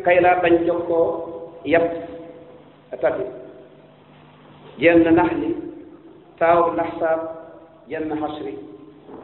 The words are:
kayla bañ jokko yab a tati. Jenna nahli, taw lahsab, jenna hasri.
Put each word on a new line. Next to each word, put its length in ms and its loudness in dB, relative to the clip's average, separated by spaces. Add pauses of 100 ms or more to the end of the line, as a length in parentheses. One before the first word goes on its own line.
kayla 320 4
bañ 240 4
jokko 360 0 (680)
yab 180 4 (1080)
a 40 -12
tati. 320 -2 (1500)
Jenna 320 6
nahli, 400 2 (880)
taw 320 4
lahsab, 480 -2 (720)
jenna 260 -6
hasri. 400 -8 (680)